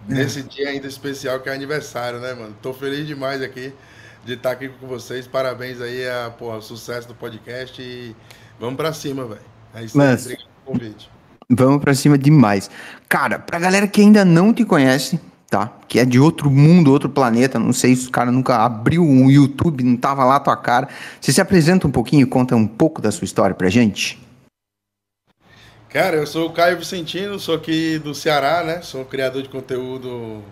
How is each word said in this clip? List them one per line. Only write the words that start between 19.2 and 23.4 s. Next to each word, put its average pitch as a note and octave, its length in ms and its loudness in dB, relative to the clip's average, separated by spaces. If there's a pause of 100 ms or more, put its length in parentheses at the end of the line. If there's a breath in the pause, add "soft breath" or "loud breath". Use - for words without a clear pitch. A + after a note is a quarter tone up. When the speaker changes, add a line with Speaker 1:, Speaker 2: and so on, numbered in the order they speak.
Speaker 1:
YouTube, C#3 520 2
não B2 140 2
tava C#3 300 0
lá C3+ 100 4
a C#3+ 40 2
tua B2+ 180 0
cara. B2 300 -2 (300 loud breath)
Você - 140 -4
se G3+ 80 2
apresenta F3+ 460 2
um C#3+ 40 0
pouquinho C3 340 2
e - 20 0
conta B2+ 280 0
um A2 120 2
pouco D#3+ 340 -2
da G#2+ 100 -2
sua G2+ 140 -6
história F#2+ 300 0